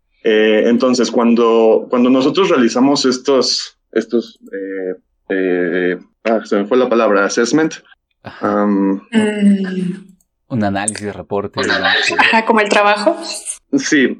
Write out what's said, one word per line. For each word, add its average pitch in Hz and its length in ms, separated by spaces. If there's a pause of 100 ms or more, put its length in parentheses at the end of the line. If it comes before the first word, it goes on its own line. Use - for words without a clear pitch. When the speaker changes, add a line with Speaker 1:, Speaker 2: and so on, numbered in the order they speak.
(240)
Speaker 1:
Eh, 107 420
entonces, 120 460
cuando, 117 760
cuando 123 200
nosotros 139 400
realizamos 131 560
estos, - 720 (140)
estos, 110 480 (120)
eh, 95 440 (340)
eh, 90 680 (260)
ah, 113 200
se 110 140
me 101 80
fue 123 120
la 127 120
palabra, 104 360
assessment. 143 500 (480)
Speaker 2:
Ajá. 104 400
Speaker 1:
Am, 98 380 (100)
Speaker 3:
Mm. 196 960 (420)
Speaker 2:
Un 113 160
análisis, 101 520
reporte, 101 440
Speaker 1:
Un 95 80
Speaker 2:
¿no? - 60
Speaker 1:
análisis. - 460
Speaker 3:
Ajá, 226 260
como 220 140
el 208 100
trabajo. 208 480 (560)
Speaker 1:
Sí, 139 460